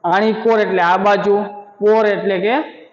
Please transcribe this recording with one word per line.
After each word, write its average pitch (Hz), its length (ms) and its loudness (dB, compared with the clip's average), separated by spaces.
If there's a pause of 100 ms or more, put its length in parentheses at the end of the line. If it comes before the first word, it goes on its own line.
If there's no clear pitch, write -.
આણીકોર 220 600 0
એટલે 185 200 -2
આ 180 220 2
બાજુ, 202 300 2 (440)
પોર 214 260 2
એટલે 190 380 -2
કે 220 120 0 (380)